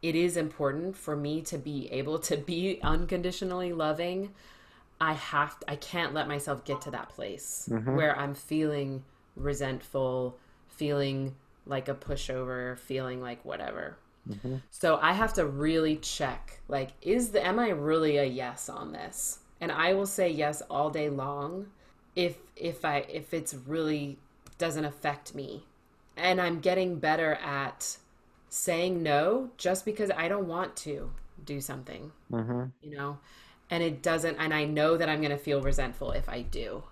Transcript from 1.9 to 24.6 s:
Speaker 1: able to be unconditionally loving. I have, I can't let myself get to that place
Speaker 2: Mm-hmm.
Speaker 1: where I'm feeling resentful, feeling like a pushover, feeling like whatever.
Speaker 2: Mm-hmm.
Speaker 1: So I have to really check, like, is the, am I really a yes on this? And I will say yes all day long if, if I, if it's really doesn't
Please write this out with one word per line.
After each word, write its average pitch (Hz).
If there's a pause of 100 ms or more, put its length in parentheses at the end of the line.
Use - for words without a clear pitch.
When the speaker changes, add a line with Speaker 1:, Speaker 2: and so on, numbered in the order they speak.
Speaker 1:
able 151 (120)
to 165
be 175
unconditionally 180 (120)
loving. 175 (800)
I 156
have, 143 (120)
I 147
can't 160
let 151
myself 143
get 143
to 147
that -
place - (240)
Speaker 2:
Mm-hmm. 117
Speaker 1:
where 151
I'm 143 (180)
feeling 143 (320)
resentful, 131 (300)
feeling 139 (300)
like 135
a 135
pushover, 127
feeling 127
like 123
whatever. - (320)
Speaker 2:
Mm-hmm. 123 (160)
Speaker 1:
So 160 (120)
I -
have 214
to 170
really 156
check, -
like, 135 (100)
is 226
the, 196
am 196
I 233
really 156
a 139
yes 127
on -
this? - (220)
And 165
I 165
will 196
say 190
yes 151
all 147
day 151
long 143 (480)
if, 175 (200)
if -
I, 147 (220)
if -
it's 160
really 147 (400)
doesn't 156